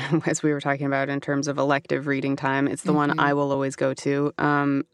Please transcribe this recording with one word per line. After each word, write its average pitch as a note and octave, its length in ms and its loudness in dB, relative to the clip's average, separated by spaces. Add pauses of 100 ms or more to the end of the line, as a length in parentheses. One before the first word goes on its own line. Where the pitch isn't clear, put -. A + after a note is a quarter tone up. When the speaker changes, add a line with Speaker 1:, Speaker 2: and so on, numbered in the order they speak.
(260)
Speaker 1:
as D#3+ 160 0
we D3+ 100 2
were C#3 80 -2
talking C#3 260 -2
about C#3 220 0
in C#3 140 -4
terms C#3+ 260 -2
of C#3 80 -4
elective C#3 500 0
reading C#3 300 0
time, C3+ 320 0
it's - 140 -6
the F3 100 0
one D3 180 2
Speaker 2:
Mm-hmm. - 100 0
Speaker 1:
I C#3+ 120 4
will C#3+ 200 0
always C3+ 240 -2
go C3+ 180 0
to. C#3+ 420 -2
Um, C#3+ 580 2